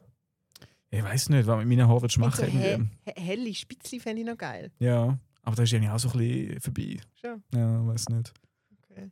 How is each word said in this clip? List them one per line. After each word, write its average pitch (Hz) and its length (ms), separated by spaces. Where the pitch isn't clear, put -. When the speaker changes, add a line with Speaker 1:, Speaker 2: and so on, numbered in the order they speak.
Speaker 1:
Ich 104 140
weiss 107 260
nicht, 139 160
was 113 140
mit 110 80
meinen 123 200
Haaren 120 140
willst 120 160
du - 40
Speaker 2:
Ich 110 140
find - 120
Speaker 1:
machen - 40
Speaker 2:
so 135 80
Speaker 1:
irgendwie. 151 300
Speaker 2:
he-, - 100
he-, 190 60
helle 208 320
Spitze - 460
fände 226 240
ich 226 40
noch 233 100
geil. 120 420
Speaker 1:
Ja, 123 400
aber 113 120
das 117 100
ist 113 80
irgendwie 107 180
auch 113 80
so 120 120
ein 123 60
bisschen 123 440
vorbei. 52 360
Speaker 2:
Schon? 233 220
Speaker 1:
Ja, 113 340
weiss 113 220
nicht. 113 240
Speaker 2:
Okay. 190 220